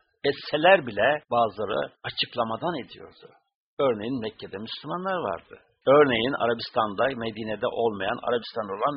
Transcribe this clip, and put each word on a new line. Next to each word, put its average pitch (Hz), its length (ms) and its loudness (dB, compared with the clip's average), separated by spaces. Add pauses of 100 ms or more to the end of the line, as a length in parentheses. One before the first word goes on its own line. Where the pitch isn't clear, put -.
(240)
Etseler 151 640 4
bile 117 440 0
bazıları 113 640 0 (160)
açıklamadan 117 640 -4 (100)
ediyordu. - 440 -20 (500)
Örneğin 123 420 0
Mekke'de 104 380 -8
Müslümanlar 175 600 -6 (120)
vardı. - 240 -10 (320)
Örneğin 131 480 6 (100)
Arabistan'da, 113 600 0 (200)
Medine'de 110 440 -4 (140)
olmayan, 107 360 -2 (100)
Arabistan'da 110 440 -4
olan 127 240 -2